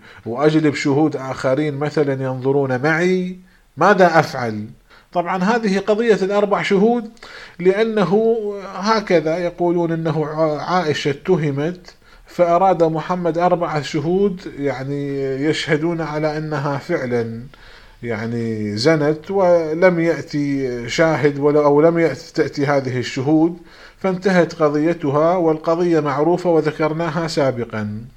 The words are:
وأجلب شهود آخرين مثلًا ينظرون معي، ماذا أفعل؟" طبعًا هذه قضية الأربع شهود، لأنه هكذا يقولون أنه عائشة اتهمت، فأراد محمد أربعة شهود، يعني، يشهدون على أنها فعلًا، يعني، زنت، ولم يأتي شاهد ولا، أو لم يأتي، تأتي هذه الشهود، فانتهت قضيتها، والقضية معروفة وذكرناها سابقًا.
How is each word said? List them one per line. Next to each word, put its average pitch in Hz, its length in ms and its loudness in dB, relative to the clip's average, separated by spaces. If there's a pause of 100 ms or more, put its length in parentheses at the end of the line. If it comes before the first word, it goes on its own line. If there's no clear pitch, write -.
(260)
وأجلب 151 480 0
شهود 143 420 0
آخرين 131 580 -4
مثلًا 147 380 -2
ينظرون 131 680 -2
معي، 180 560 0 (380)
ماذا 175 420 4
أفعل؟" 117 480 -2 (460)
طبعًا 180 320 -2
هذه 214 340 0
قضية 214 440 2
الأربع 190 400 0
شهود، 214 480 2 (480)
لأنه 214 760 2 (380)
هكذا 185 640 0
يقولون 170 540 0
أنه 160 340 -2 (340)
عائشة 156 500 -2
اتهمت، 151 840 -2 (320)
فأراد 175 560 2
محمد 165 560 -2
أربعة 170 440 0
شهود، 180 580 -2 (180)
يعني، 139 640 -4 (220)
يشهدون 160 560 -2
على 151 380 -4
أنها 147 400 -4
فعلًا، 120 640 -4 (600)
يعني، 113 760 -4
زنت، 151 540 0
ولم 175 680 2
يأتي 139 880 -2
شاهد 151 500 2
ولا، 147 260 2
أو 143 160 6
لم 170 180 4
يأتي، 147 340 -2
تأتي 147 340 -2
هذه 131 320 0
الشهود، 156 580 0 (420)
فانتهت 180 640 0
قضيتها، 156 760 2
والقضية 165 640 2
معروفة 147 500 0
وذكرناها 156 760 0
سابقًا. 113 800 -4 (120)